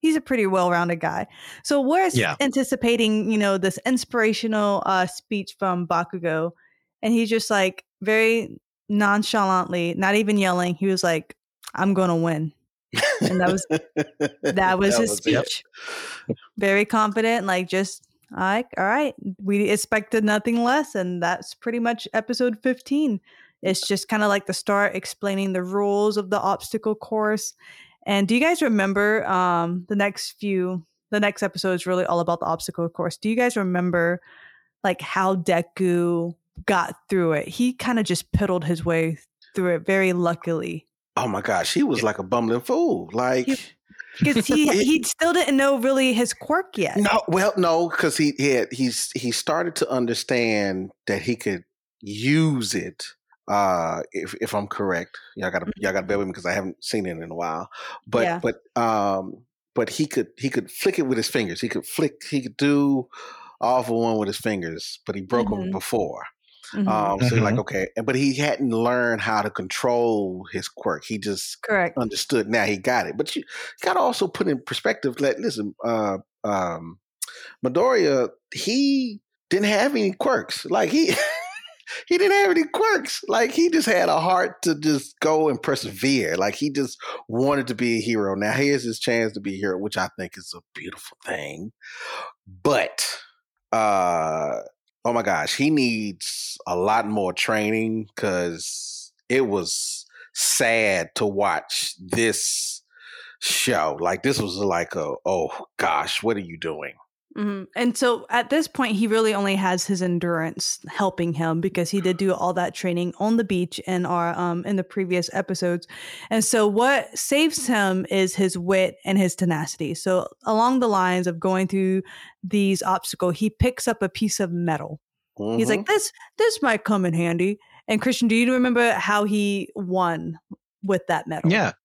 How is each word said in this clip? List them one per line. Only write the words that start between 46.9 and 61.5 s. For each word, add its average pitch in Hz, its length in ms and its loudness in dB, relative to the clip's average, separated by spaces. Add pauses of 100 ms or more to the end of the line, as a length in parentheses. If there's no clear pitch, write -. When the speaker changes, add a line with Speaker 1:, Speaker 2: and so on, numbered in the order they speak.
Speaker 3:
No, 208 280 2
well, 190 300 2
no, 170 320 2
'cause 160 300 0
he, 147 180 2
he 139 140 2
had, 123 220 2
he's, 123 440 -2
he 120 160 -2
started 165 440 -2
to - 140 0
understand 113 1000 0 (160)
that 95 160 -2
he - 120 0
could 92 300 -4 (360)
use 123 720 0
it - 280 -6 (460)
uh, 92 540 0 (100)
if, 82 280 -8
if 110 140 -4
I'm 104 120 -2
correct. 92 500 -4 (200)
Y'all 92 140 -4
gotta, 90 260 -4
y'all 95 160 -2
gotta 95 140 -2
bear 101 100 0
Speaker 1:
Mm-hmm. - 20 0
Speaker 3:
with 98 100 -2
me 90 60 -8
'cause 87 120 -10
I 87 60 -2
haven't 95 320 -6
seen 104 220 -2
it 85 120 -8
in 82 120 -12
a 82 40 -12
while. 82 340 -6 (380)
But, 117 180 0
Speaker 1:
Yeah. 170 180 -2
Speaker 3:
but, 117 140 -2 (240)
um, 101 640 -2 (300)
but 117 160 0
he 156 160 -2
could, - 220 -2 (100)
he 131 120 -4
could 117 200 -4
flick 190 280 -2
it 151 80 0
with 131 120 0
his 113 100 -2
fingers. 95 320 -2